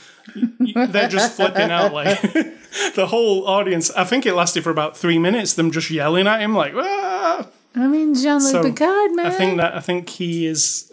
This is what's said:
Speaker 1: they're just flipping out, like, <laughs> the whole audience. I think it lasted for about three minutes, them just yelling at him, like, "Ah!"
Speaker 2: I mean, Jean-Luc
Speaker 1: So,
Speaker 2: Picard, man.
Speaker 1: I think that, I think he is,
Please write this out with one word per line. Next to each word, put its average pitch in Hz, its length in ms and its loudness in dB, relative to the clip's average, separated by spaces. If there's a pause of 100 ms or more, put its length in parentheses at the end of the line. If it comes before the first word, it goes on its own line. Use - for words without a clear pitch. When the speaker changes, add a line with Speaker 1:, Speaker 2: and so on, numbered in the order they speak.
(760)
Speaker 1:
they're 208 320 2
just 214 300 0
flipping 196 340 0
out, 170 220 2
like, 160 280 0
<laughs> - 760 -4
the 190 120 2
whole 202 400 2
audience. 190 440 0
I 185 120 0
think 247 220 0
it 202 80 2
lasted 175 320 0
for 165 60 0
about 156 260 -2
three 170 200 2
minutes, 190 360 0
them 165 180 2
just 160 180 -4
yelling 160 380 2
at 220 140 2
him, 214 140 0
like, 147 200 0
"Ah!" 370 720 -2 (300)
Speaker 2:
I 247 100 2
mean, 302 280 2
Jean-Luc 277 360 2
Speaker 1:
So, 170 120 2
Speaker 2:
Picard, 339 520 2
man. 349 100 -2
Speaker 1:
I 349 60 0
think 185 260 0
that, 170 180 0
I 170 60 -6
think 175 260 -4
he 170 400 -4
is, - 440 -2